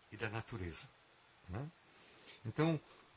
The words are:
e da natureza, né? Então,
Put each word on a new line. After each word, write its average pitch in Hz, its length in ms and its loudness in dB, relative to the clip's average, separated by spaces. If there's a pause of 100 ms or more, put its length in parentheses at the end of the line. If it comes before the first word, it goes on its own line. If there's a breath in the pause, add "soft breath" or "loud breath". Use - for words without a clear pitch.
(100)
e 110 60 -8
da 107 140 2
natureza, 101 580 0 (600)
né? 127 180 0 (800 loud breath)
Então, 151 340 6 (360 loud breath)